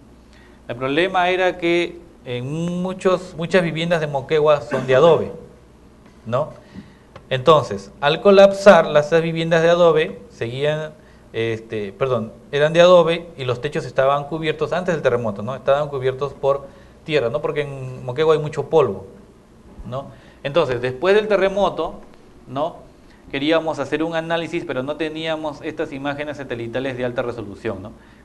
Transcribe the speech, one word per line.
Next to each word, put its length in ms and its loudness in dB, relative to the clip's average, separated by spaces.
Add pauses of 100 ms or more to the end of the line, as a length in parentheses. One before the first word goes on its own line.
(680)
El 100 -10
problema 520 0
era 300 0
que 420 -2 (240)
en 580 -6
muchos, 540 -2
muchas 260 2
viviendas 380 -2
de 80 -2
Moquegua 540 2
son 240 -4
de 100 4
adobe, 340 6 (960)
¿no? 260 -4 (800)
Entonces, 720 2
al 200 0
colapsar 680 8
las 240 2 (120)
viviendas 400 0
de 80 6
adobe, 500 4 (100)
seguían, 640 -4 (400)
este, 600 -6
perdón, 400 -2 (200)
eran 200 2
de 80 6
adobe 560 6
y 80 -10
los 160 -4
techos 240 -6
estaban 400 0
cubiertos 480 -6
antes 220 -2
del 80 -4
terremoto, 400 -2
¿no? 120 -8
Estaban 340 0
cubiertos 460 -4
por 320 -2 (380)
tierra, 260 -2
¿no? 100 -4
Porque 220 -4
en 420 -12
Moquegua 300 2
hay 60 2
mucho 280 -6
polvo, 380 2 (840)
¿no? 200 -10 (340)
Entonces, 400 0
después 320 0
del 140 2
terremoto, 720 0 (480)
¿no? 340 -6 (480)
Queríamos 480 -2
hacer 260 -2
un 100 -4
análisis, 500 -4
pero 180 -4
no 140 -6
teníamos 680 -6
estas 300 -8
imágenes 440 -8
satelitales 600 -8
de 80 -6
alta 180 -4
resolución, 600 -8
¿no? 100 -16 (320)